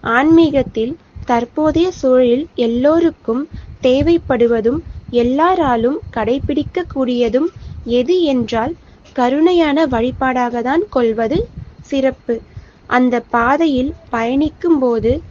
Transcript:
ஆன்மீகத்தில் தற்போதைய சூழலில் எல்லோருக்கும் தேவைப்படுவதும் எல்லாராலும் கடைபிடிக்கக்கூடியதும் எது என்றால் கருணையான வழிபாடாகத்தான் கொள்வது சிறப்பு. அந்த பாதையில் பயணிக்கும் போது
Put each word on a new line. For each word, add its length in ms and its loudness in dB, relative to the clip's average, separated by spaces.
ஆன்மீகத்தில் 840 2
தற்போதைய 640 0
சூழலில் 560 2
எல்லோருக்கும் 880 0
தேவைப்படுவதும் 1000 2
எல்லாராலும் 880 2
கடைபிடிக்கக்கூடியதும் 1400 -2
எது 320 2
என்றால் 520 -2
கருணையான 760 2
வழிபாடாகத்தான் 1000 -2
கொள்வது 500 0
சிறப்பு. 520 -2
அந்த 280 2
பாதையில் 600 0
பயணிக்கும் 680 0
போது 340 0